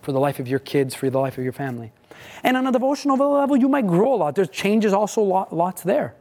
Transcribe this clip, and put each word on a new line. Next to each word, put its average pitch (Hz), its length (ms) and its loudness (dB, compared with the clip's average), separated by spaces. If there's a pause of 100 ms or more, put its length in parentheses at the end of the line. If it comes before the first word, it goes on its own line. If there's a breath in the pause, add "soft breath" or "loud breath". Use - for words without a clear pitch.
for 139 120 -6
the 131 60 2
life 143 200 0
of 127 80 -6
your 131 120 0
kids, 135 360 -2
for 135 140 -2
the 131 100 0
life 135 180 -4
of 127 60 -6
your 127 80 -4
family. 120 400 -10 (520 loud breath)
And 254 120 2
on 254 100 0
a 269 60 0
devotional 269 460 0
level, 277 400 2
you 254 100 4
might 269 180 2
grow 196 280 4
a - 20 2
lot. 151 180 0
There's 190 160 0
changes 208 440 2
also 208 280 0
lo-, 190 300 0
lots 175 320 -2
there. 190 380 -2